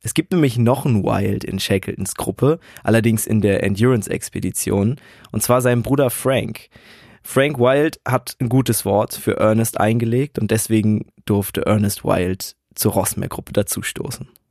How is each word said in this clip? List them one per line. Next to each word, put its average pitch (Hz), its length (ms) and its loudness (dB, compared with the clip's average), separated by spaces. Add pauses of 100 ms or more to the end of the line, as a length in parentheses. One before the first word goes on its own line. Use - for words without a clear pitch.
Es - 120 -6
gibt - 180 0
nämlich 147 240 2
noch 120 300 2
einen 110 180 2
Wild 101 400 -2
in - 160 -6
Shackletons - 540 -4
Gruppe, - 440 0 (240)
allerdings 110 440 2
in 110 160 2
der 98 200 2
Endurance-Expedition, 101 1300 0 (340)
und 110 120 -4
zwar 123 180 2
seinen 123 220 2
Bruder 131 260 2
Frank. - 600 -4 (540)
Frank 139 360 0
Wild 139 480 2
hat 127 340 -2
ein 123 80 -2
gutes 120 380 0
Wort 98 280 0
für - 220 -2
Ernest 110 420 2
eingelegt 117 600 0
und 110 120 -2
deswegen 110 580 2 (180)
durfte - 400 -2
Ernest 104 360 0
Wild 92 540 -2 (180)
zur - 180 0
Rossmeer-Gruppe - 600 -4
dazustoßen. - 720 -4 (240)